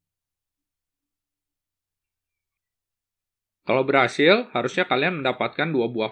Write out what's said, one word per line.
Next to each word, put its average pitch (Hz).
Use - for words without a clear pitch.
Kalau 131
berhasil, 143
harusnya 139
kalian 147
mendapatkan 131
dua 127
buah 110